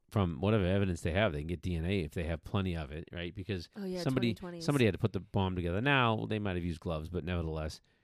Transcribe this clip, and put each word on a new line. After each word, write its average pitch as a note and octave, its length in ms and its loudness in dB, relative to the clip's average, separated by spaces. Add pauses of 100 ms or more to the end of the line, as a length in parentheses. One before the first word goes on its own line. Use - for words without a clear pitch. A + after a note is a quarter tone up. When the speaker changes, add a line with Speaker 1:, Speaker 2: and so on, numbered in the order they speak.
(100)
Speaker 1:
from E2+ 300 2
whatever G2+ 240 4
evidence F#2 380 2
they E2+ 80 0
have. F#2+ 220 2
They D2 80 -4
can D#2 80 -6
get E2+ 140 -4
D F2+ 140 -2
N D#2+ 80 -2
A F#2+ 160 0
if D2+ 120 -4
they F2+ 120 -4
have D#2+ 200 -2
plenty F#2 320 -2
of D2 140 -6
it, D#2 220 -10
right? F2 220 -8
Because F#2 420 -6
Speaker 2:
Oh, G3+ 80 -10
yeah, F#3 180 -6
Speaker 1:
somebody, C3 320 2
Speaker 2:
twenty - 60 -10 (140)
twenties. E3+ 100 -10
Speaker 1:
somebody C#3+ 220 4
had F#2+ 80 4
to - 40 -8
put - 140 0
the F#2+ 80 -4
bomb F#2+ 360 0
together. F2 240 0
Now, A#2 480 4
they G#2+ 100 0
might G#2 180 -2
have F2 80 -2
used E2+ 160 -2
gloves, D#2 280 -4
but E2 160 -4
nevertheless, D#2+ 560 -2 (240)